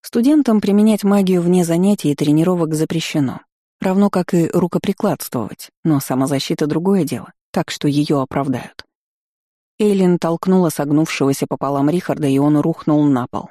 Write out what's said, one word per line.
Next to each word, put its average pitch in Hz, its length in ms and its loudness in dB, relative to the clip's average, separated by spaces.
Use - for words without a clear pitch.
Студентам 240 600 2
применять 208 420 2
магию 190 380 2
вне 175 240 2
занятий 175 440 0
и 143 40 0
тренировок 160 580 0
запрещено, 156 720 -4
равно 196 300 2
как 185 240 -2
и 170 160 2
рукоприкладствовать, - 1200 -4
но 151 160 2
самозащита — 135 680 -2
другое 170 380 0
дело, - 260 -8
так - 180 -4
что - 180 -2
её 147 320 0
оправдают. 135 680 -6
Эйлин 190 400 2
толкнула 175 520 0
согнувшегося 147 760 0
пополам 139 440 -2
Рихарда, 156 360 -2
и 135 120 2
он 147 180 4
рухнул 151 480 0
на 127 220 0
пол. - 240 -10